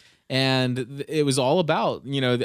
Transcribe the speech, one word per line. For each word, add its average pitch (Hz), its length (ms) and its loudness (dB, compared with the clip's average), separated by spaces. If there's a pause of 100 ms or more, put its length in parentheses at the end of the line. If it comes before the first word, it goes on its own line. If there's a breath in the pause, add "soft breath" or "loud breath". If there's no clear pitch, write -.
(280 soft breath)
And 131 480 0
th-, 135 320 -8
it 151 160 0
was 135 120 0
all 139 220 2
about, 160 460 0
you 139 160 -4
know, 123 240 2